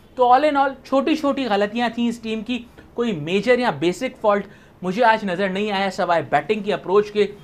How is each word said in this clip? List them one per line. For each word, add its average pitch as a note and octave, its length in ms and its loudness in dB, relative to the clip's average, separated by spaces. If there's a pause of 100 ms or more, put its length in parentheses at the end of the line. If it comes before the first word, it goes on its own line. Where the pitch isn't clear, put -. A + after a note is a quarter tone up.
(180)
तो B3+ 80 2
all C4+ 260 6
in C#4+ 60 0
all C#4 280 -2
छोटी C#4 300 2
छोटी C#4 300 -2
गलतियाँ G#3+ 440 0
थीं A#3+ 200 -2
इस A3+ 140 -6
टीम A3 180 -6
की, A#3+ 240 -6 (300)
कोई A#3 180 -2
मेजर G3 460 2
या A#3+ 120 0
बेसिक F3 460 -4
फॉल्ट G3+ 280 0 (380)
मुझे F#3 180 -4
आज A3 240 4
नज़र F#3+ 240 -2
नहीं G3+ 220 -4
आया G3 180 -2
सवाए F3 320 0
बैटिंग A3+ 420 -2
की G3+ 80 -4
अप्रोच G3 380 0
के। G#3 140 0 (200)